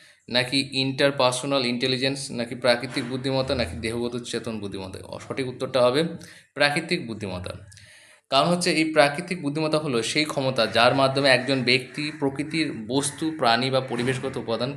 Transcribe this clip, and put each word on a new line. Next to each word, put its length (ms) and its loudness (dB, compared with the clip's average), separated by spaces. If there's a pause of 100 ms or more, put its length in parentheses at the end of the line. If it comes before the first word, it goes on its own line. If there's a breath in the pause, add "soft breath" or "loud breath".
(300 soft breath)
নাকি 420 0
ইন্টারপার্সোনাল 920 2
ইন্টেলিজেন্স, 680 -2
নাকি 240 -6
প্রাকৃতিক 540 0
বুদ্ধিমত্তা, 460 -2
নাকি 220 -2
দেহগত 460 -4
চেতন 360 -8
বুদ্ধিমত্তা? 460 -10
অ-, 140 -10
সঠিক 280 -6
উত্তরটা 340 0
হবে 220 6 (500 loud breath)
প্রাকৃতিক 540 0
বুদ্ধিমত্তা। 460 -8 (760 loud breath)
কারণ 180 4
হচ্ছে 240 2
এই 220 2
প্রাকৃতিক 480 4
বুদ্ধিমত্তা 380 0
হলো 240 0
সেই 220 0
ক্ষমতা 400 0
যার 300 6
মাধ্যমে 340 4
একজন 340 2
ব্যক্তি 560 0
প্রকৃতির 540 -2 (140)
বস্তু, 500 -2
প্রাণী 320 4
বা 100 2
পরিবেশগত 580 -2
উপাদান 400 -4